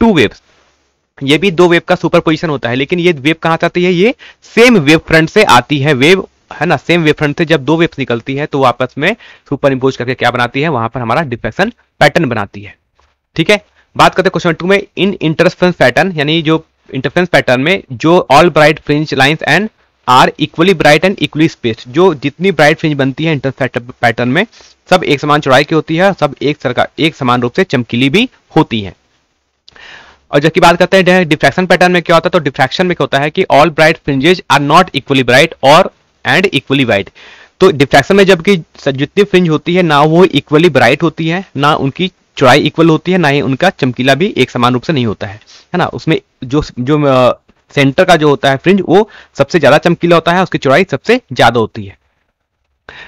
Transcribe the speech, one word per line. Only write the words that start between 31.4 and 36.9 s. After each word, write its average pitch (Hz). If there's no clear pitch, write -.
पैटर्न 180
में 175
क्या 170
होता 165
है, 175
तो 185
डिफ्रैक्शन 143
में 175
क्या 147
होता 131
है 147
कि 185
all 147
bright 156
fringes 143
are 143
not 175
equally 135
bright 135
or 165
and 160
equally 135